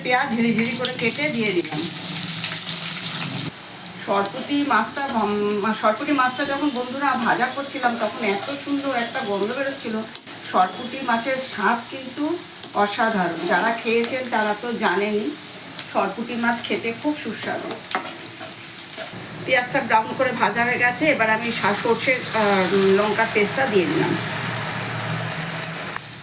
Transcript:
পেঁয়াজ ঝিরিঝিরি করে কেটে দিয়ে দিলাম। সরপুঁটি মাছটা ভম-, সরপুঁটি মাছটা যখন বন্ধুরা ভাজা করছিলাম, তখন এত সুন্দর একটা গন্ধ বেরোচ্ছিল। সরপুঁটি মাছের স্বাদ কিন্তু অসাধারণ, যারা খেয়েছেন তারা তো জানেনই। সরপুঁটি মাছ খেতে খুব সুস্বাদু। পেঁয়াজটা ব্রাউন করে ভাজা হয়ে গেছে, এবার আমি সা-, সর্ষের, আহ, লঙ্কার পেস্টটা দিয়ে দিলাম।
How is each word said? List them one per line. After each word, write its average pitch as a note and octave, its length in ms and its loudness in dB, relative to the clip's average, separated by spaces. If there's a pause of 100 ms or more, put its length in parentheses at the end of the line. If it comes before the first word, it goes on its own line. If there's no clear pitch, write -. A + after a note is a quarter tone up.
পেঁয়াজ B3 340 2
ঝিরিঝিরি A#3 400 2
করে B3 160 0
কেটে A#3 360 2
দিয়ে A3 240 2
দিলাম। D#3+ 260 2 (2250)
সরপুঁটি B3 640 0
মাছটা A#3 400 0
ভম-, G#3 720 0
সরপুঁটি A#3 320 2
মাছটা B3+ 320 2
যখন C#4 300 0
বন্ধুরা B3 320 -2
ভাজা B3 400 2 (100)
করছিলাম, B3+ 440 -2
তখন - 240 -2
এত G3+ 260 0
সুন্দর C#4 460 -2
একটা A#3 300 -2
গন্ধ G3+ 260 0
বেরোচ্ছিল। C4+ 480 -4 (520)
সরপুঁটি A#3+ 540 0
মাছের A#3+ 300 0
স্বাদ A3+ 420 0 (120)
কিন্তু C#4 460 -4 (380)
অসাধারণ, G3 720 0
যারা F#3 220 2
খেয়েছেন A#3 600 0
তারা G#3+ 320 2
তো A#3+ 100 -4
জানেনই। G#3+ 580 0 (640)
সরপুঁটি A3 420 -2
মাছ A#3 280 0
খেতে A3+ 300 -2 (100)
খুব D4 140 0
সুস্বাদু। - 580 -4 (1700)
পেঁয়াজটা B3+ 340 2
ব্রাউন A#3 260 4 (120)
করে C4 140 2
ভাজা A#3 320 2
হয়ে A#3+ 140 0
গেছে, B3 280 2
এবার A3+ 240 4
আমি A3+ 220 2 (100)
সা-, G3+ 200 2
সর্ষের, B3 340 4 (180)
আহ, G3 400 4
লঙ্কার G3+ 600 6
পেস্টটা G#3+ 320 4
দিয়ে G3 200 4
দিলাম। - 300 2 (2000)